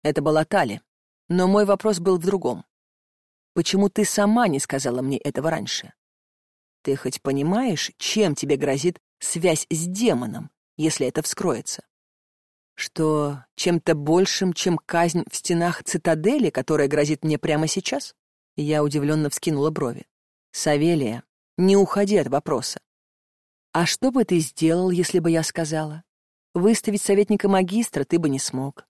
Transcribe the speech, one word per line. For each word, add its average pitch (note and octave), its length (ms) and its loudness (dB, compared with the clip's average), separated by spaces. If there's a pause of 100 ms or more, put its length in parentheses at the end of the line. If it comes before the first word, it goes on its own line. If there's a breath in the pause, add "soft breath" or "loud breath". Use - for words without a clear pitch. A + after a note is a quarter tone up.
"Это D3+ 180 0
была D#3 240 2
Тали, D3+ 360 -2 (460)
но F3+ 200 2
мой G3+ 180 4
вопрос G3 340 0
был F3+ 180 2
в E3 80 -4
другом. F3 400 -2 (880)
Почему F#3+ 360 2
ты G#3 160 2
сама G#3+ 420 2
не C#3+ 120 0
сказала B2+ 420 -4
мне C3+ 160 -2
этого C#3+ 320 -4
раньше? - 440 -6 (920)
Ты C3+ 120 0
хоть - 260 -8
понимаешь, D#3 760 -2
чем F#3+ 380 0
тебе C#3+ 200 0
грозит C#3 440 -2 (200)
связь E3 500 0
с E3 160 -4
демоном, E3 640 -2 (260)
если D3+ 300 0
это D3+ 140 -2
вскроется?" - 600 -4 (920)
"Что, D3 680 -2 (120)
чем-то E3+ 400 2
большим, F3 580 2
чем E3+ 240 0
казнь E3+ 520 -2
в - 60 -14
стенах E3+ 480 -2
цитадели, F3 680 0
которая C#3+ 380 0
грозит D3 360 0
мне D#3 140 0
прямо D#3+ 300 0
сейчас?" - 480 -6 (400)
Я D3+ 280 0
удивленно D3 460 0
вскинула D3+ 400 -2
брови. C#3+ 360 -6 (460)
"Савелия, D3 720 0 (340)
не F#3+ 180 6
уходи G3+ 420 4
от C#3+ 100 2
вопроса. C3+ 520 -2 (920)
А E3 140 0
что B3+ 260 0
бы B3 140 2
ты F3 140 2
сделал, E3 500 0
если F3 300 0
бы E3 100 2
я E3 140 2
сказала? D#3 600 -6 (520)
Выставить G3+ 480 2
советника G3+ 440 2
магистра F#3+ 560 0
ты E3+ 140 0
бы D#3+ 100 0
не C3+ 120 0
смог. - 500 -8